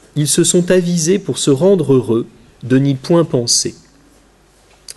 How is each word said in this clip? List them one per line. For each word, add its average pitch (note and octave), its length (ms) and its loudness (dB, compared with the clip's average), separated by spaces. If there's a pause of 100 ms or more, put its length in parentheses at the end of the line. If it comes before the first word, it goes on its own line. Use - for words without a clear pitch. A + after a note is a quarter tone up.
(160)
ils D3 120 -2
se E3+ 160 0
sont F3+ 280 0
avisés F3 480 0
pour C#3 180 -8
se - 140 0
rendre D3+ 420 2
heureux A2+ 340 0 (360)
de B2+ 140 0
n'y C#3 180 0
point E3+ 280 0
penser. » B2+ 520 -4 (1200)